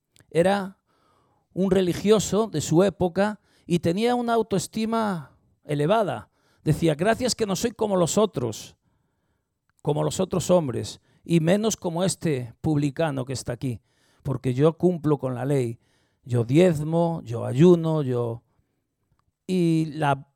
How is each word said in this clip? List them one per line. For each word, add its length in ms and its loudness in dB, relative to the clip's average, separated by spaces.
era 480 0
un 180 0
religioso 720 2
de 160 -6
su 220 4
época 560 -2
y 140 0
tenía 340 0
una 220 -2
autoestima 1000 -4
elevada. 680 -2
Decía: 300 2
"Gracias 400 -2
que 140 -4
no 80 -2
soy 160 -2
como 260 -2
los 220 2
otros, 580 -4
como 220 -2
los 160 -4
otros 320 -2
hombres, 500 0
y 160 2
menos 380 2
como 260 -4
este 580 -4
publicano 640 -2
que 80 -8
está 200 -8
aquí, 280 -6
porque 320 -4
yo 240 2
cumplo 400 0
con 160 -6
la 120 -6
ley, 340 -2
yo 200 -2
diezmo, 800 2
yo 220 -8
ayuno, 580 4
yo". 400 -4
Y 480 2
la 400 -2